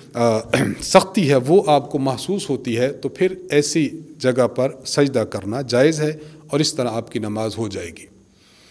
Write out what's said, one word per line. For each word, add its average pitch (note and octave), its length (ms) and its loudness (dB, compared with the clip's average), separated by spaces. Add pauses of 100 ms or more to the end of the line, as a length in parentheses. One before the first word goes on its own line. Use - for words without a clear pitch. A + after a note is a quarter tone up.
(160)
अ, A#2 260 2 (140)
<clears throat> A2 260 0
सख्ती F#3+ 400 4
है, C#3 160 4
वो C#3 220 4
आपको D3 400 2
महसूस C3+ 500 -4
होती B2+ 240 -4
है, B2 180 0
तो - 180 -8
फिर F#3 420 -4
ऐसी D3 720 0
जगह B2 260 2
पर B2+ 380 -4
सजदा B2+ 380 2
करना G2+ 380 -6
जायज़ C#3 400 2
है D3+ 200 -4 (320)
और C#3+ 80 2
इस - 160 -2
तरह A#2+ 120 -2
आपकी A2+ 300 -6
नमाज G#2+ 380 -4
हो A2 120 -4
जाएगी। F2+ 380 -12 (640)